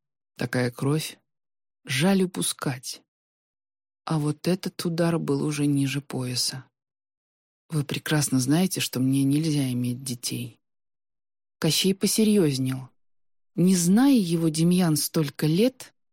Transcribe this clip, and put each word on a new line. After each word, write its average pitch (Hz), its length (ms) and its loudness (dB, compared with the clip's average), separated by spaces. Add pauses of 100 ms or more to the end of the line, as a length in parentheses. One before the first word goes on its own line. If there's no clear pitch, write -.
(360)
такая 123 340 -2
кровь. 147 480 -4 (640)
Жаль 185 380 2
упускать. - 800 -6 (1040)
А 156 160 -2
вот 151 260 -4
этот 185 380 -4
удар 165 340 0
был 143 260 -2
уже 147 220 -2
ниже 139 340 0
пояса. 127 640 -6 (1040)
«Вы 156 140 -2
прекрасно 139 560 -2
знаете, 147 420 0
что - 200 -6
мне 135 240 2
нельзя 143 480 0
иметь 123 320 -4
детей». 120 560 -10 (960)
Кощей 185 360 2
посерьёзнел. 147 960 0 (640)
Не 185 180 4
зная 202 400 4
его 170 360 2
Демьян 165 460 2
столько 151 500 -2
лет, 190 460 0 (200)